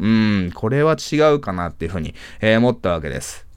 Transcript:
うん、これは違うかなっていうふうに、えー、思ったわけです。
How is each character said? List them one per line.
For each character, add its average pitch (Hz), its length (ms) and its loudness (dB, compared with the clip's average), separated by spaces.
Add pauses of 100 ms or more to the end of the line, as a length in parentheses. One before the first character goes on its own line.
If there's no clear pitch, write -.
う 90 40 -2
ん、 104 480 2
こ 110 180 -4
れ 139 120 2
は 156 140 4
違 - 200 -4 (160)
う 143 60 4
か 120 140 -6
な 87 160 -2
っ 80 60 -12
て - 100 -8
い 82 40 -2
う 87 40 -10
ふ 95 40 -6
う 85 40 -4
に、 78 140 -6 (260)
え 110 160 4
ー、 - 20 4
思 123 140 4
っ - 40 -2
た 95 140 -2
わ 82 100 -2
け 76 80 -8
で 65 120 -6
す。 - 260 -12 (100)